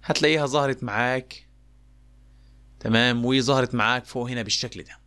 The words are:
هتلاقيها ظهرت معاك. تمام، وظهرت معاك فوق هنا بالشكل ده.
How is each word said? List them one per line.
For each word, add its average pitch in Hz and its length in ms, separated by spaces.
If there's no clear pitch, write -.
هتلاقيها 151 420
ظهرت 135 380
معاك. 123 640
تمام، 120 460
وظهرت 127 500
معاك 120 300
فوق 123 240
هنا 123 120
بالشكل 107 420
ده. - 240